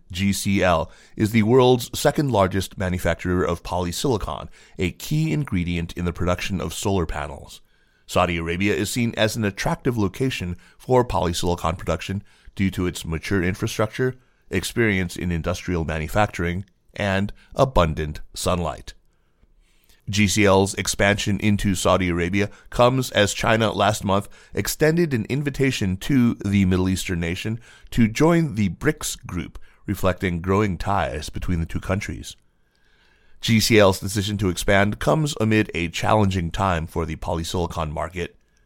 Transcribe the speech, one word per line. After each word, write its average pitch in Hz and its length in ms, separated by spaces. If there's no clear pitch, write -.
G 98 220
C 98 280
L 82 300
is 104 140
the 113 140
world's 123 540
second 147 320
largest 95 460
manufacturer 90 640
of 87 200
polysilicon, 87 840
a 90 140
key 156 400
ingredient 87 640
in 87 100
the 87 80
production 90 480
of 80 140
solar 98 320
panels. - 560
Saudi 90 300
Arabia 87 380
is 101 160
seen 117 260
as 107 180
an 110 100
attractive 127 520
location 98 600
for 127 280
polysilicon 87 760
production 92 440
due 98 160
to 90 160
its - 200
mature 82 360
infrastructure, 113 720
experience 95 640
in 90 160
industrial 85 520
manufacturing, 85 800
and 98 380
abundant 80 640
sunlight. 87 600
G 101 180
C 101 200
L's 95 280
expansion 101 640
into 104 360
Saudi 92 340
Arabia 87 420
comes 123 400
as 104 240
China 113 360
last 101 340
month 98 220
extended 156 580
an 110 160
invitation 131 680
to 123 380
the 101 280
Middle 92 240
Eastern 92 320
nation 95 400
to 113 180
join 156 460
the 104 160
brics - 560
group, - 320
reflecting 90 540
growing 95 380
ties 80 500
between - 320
the 82 60
two - 120
countries. - 580
G 113 180
C 107 180
L's 98 220
decision 101 380
to 98 100
expand 101 500
comes 151 420
amid 110 340
a 85 140
challenging 98 640
time 87 360
for 82 200
the 78 100
polysilicon 85 760
market. 82 420